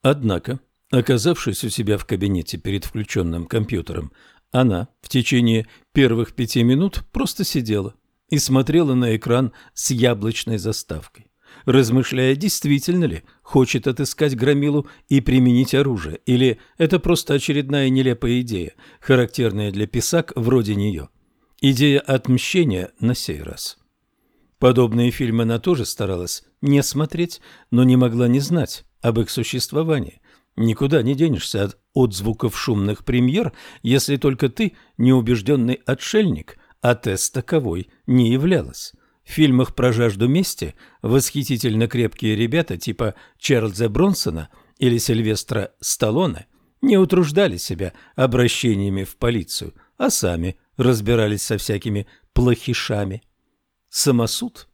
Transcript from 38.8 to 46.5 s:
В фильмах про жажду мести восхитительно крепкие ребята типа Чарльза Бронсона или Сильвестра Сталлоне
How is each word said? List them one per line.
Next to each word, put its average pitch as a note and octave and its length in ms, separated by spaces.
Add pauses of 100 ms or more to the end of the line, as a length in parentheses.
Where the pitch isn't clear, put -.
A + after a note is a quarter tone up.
В - 80
фильмах C3 420
про B2 200
жажду A2+ 340
мести C#3 480 (260)
восхитительно A#2 840
крепкие A2 480
ребята A#2 420
типа G#2+ 380 (240)
Чарльза A2+ 480
Бронсона G#2 600 (300)
или A#2+ 180
Сильвестра A2 840
Сталлоне A2+ 680 (360)